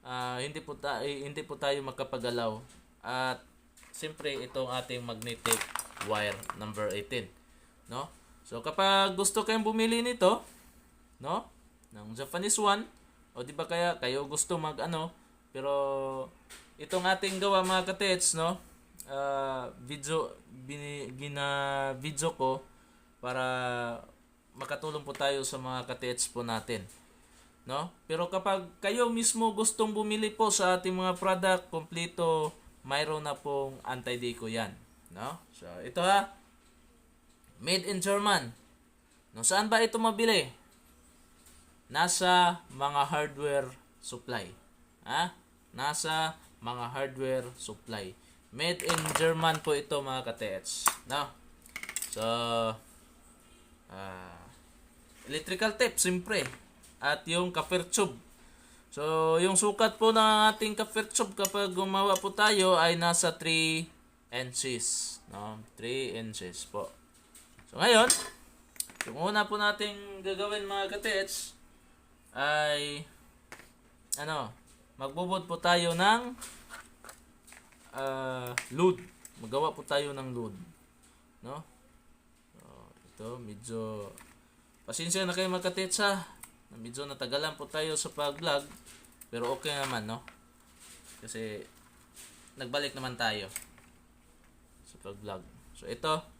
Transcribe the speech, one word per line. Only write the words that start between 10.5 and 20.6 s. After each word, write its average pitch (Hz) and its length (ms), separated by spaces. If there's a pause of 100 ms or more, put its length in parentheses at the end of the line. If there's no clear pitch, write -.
no, 180 240 (480)
ng 107 240
Japanese 175 400
one, 202 240 (560)
o 123 80
di 147 80
ba 160 160
kaya 170 320
kayo 135 240
gusto 151 320
mag 156 240
ano, 165 320 (400)
pero 135 160 (1080)
itong 180 260
ating 190 320
gawa, 196 240
mga 185 320
katets, 185 400
no, 165 240 (480)
ah, 135 640 (160)
video, 147 480 (160)
bini-, 139 640